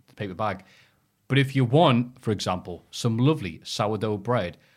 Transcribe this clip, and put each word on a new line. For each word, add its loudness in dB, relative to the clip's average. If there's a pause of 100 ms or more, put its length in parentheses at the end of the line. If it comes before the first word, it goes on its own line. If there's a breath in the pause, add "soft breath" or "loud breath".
the -20
paper -8
bag. -6 (640 soft breath)
But 2
if 0
you 4
want, 4
for -4
example, -4
some -2
lovely 0
sourdough -2
bread, -2 (200)